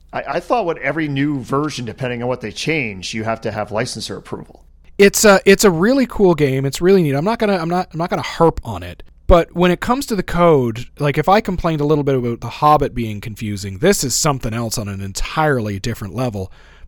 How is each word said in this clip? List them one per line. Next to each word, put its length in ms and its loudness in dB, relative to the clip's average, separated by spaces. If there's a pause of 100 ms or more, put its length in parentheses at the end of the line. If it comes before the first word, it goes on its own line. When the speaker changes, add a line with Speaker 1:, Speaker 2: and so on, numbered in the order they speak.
(140)
Speaker 1:
I, 140 -6
I 120 -2
thought 260 -2
with 120 -4
every 300 -4
new 340 -2
version, 440 -4
depending 380 -6
on 60 -2
what 120 -4
they 100 -8
change, 600 -6
you 120 -4
have 160 -2
to 100 -4
have 200 -6
licensor 460 -6
approval. 480 -14 (320)
Speaker 2:
It's 280 4
a, 200 8
it's 200 6
a 60 8
really 360 4
cool 280 4
game. 300 0
It's 160 -4
really 220 6
neat. 120 0
I'm 100 0
not 140 -2
gonna, 180 0
I'm 120 -4
not, 220 -2
I'm 60 -10
not 120 -2
gonna 120 -4
harp 420 2
on 180 -10
it. 220 -14 (240)
But 260 4
when 160 2
it 120 0
comes 260 -2
to 80 -2
the 80 -2
code, 640 2 (120)
like, 220 0
if 100 0
I 120 6
complained 400 -2
a 40 0
little 180 2
bit 120 0
about 260 -2
The 80 -10
Hobbit 460 2
being 260 -6
confusing, 560 -8
this 260 2
is 120 -2
something 400 -2
else 240 -4
on 80 -6
an 140 -8
entirely 800 -2
different 360 -8
level. 360 -4 (360)